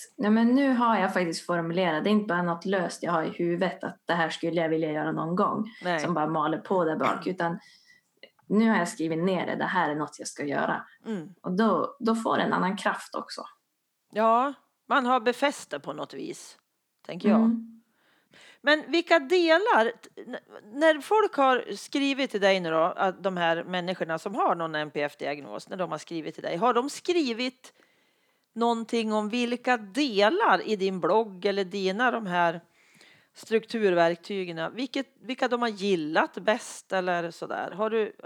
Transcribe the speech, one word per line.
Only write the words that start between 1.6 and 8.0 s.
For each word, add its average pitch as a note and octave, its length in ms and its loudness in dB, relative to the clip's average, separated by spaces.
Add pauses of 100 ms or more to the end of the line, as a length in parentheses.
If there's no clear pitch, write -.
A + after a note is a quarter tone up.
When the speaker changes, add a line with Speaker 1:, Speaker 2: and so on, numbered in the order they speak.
Speaker 1:
det G3+ 60 2
är - 20 4
inte G#3 160 2
bara F3 140 0
något E3+ 220 -2
löst F#3+ 380 -2
jag E3 100 -2
har D#3+ 120 2
i - 60 -4
huvudet, F3 540 -2
att - 200 -10
det E3 100 -2
här D#3+ 160 0
skulle E3 300 -2
jag D#3+ 80 0
vilja D#3+ 240 0
göra D3+ 200 -2
någon D#3+ 240 -4
gång, G3+ 280 0 (180)
Speaker 2:
Nej. E3+ 180 -2
Speaker 1:
som D#3+ 140 -2
bara D#3 120 0
maler D#3 320 0
på F3+ 260 0
där D#3 120 0
bak, D3 300 0
utan F3 320 -2 (880)